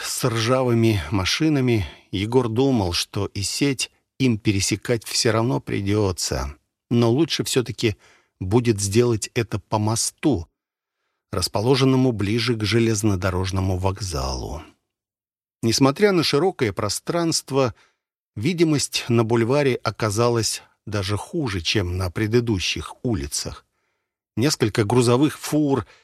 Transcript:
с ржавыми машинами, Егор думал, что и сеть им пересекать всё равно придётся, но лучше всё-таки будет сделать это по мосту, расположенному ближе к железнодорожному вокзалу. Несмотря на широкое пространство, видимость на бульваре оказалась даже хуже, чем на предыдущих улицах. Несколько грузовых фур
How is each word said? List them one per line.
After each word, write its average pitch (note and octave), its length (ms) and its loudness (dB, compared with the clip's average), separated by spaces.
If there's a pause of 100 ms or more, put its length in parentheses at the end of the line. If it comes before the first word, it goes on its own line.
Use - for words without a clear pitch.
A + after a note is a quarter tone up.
с - 200 -6
ржавыми A#2 840 2
машинами, A#2 760 0 (240)
Егор A2+ 360 0
думал, A2+ 460 2
что - 340 -4
и - 140 -8
сеть - 500 -4 (280)
им B2 180 2
пересекать G#2 680 -2
всё - 280 0
равно A#2 280 0
придётся, G2 960 -2 (360)
но A#2 180 4
лучше C3+ 340 0
всё-таки A#2 520 -2 (440)
будет A2 400 2
сделать A2 540 2
это A#2 240 -4
по A2 220 -4
мосту, G#2+ 680 -2 (840)
расположенному C3 800 2
ближе A2+ 440 -2
к A2 80 -4
железнодорожному F#2+ 1120 0
вокзалу. D#2 840 -4 (1000)
Несмотря C#3 480 4
на F3 120 4
широкое D3 480 0
пространство, C#3 1000 -2 (640)
видимость D#3+ 760 0
на A#2 140 4
бульваре A#2+ 520 2
оказалась A2+ 840 -2 (240)
даже G#2 320 -4
хуже, A#2 440 -6
чем F2+ 360 -2
на F#2 140 -4
предыдущих A2 840 -2 (100)
улицах. D#2 640 -4 (720)
Несколько A2+ 460 2
грузовых B2 560 4
фур C#3 480 0 (160)